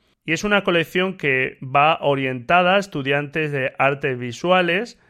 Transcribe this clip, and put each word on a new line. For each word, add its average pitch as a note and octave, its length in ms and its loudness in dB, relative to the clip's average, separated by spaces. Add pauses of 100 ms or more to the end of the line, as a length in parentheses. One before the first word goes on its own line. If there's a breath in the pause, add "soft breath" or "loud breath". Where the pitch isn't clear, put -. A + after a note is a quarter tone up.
(260)
y D3+ 80 -2
es D#3+ 120 -2
una G#3 180 2
colección F#3 540 0
que C3 440 -2
va C#3+ 400 2
orientada C#3 760 0
a - 20 4
estudiantes D3 720 -4
de C3+ 260 -4
artes C3+ 420 0
visuales F3 920 0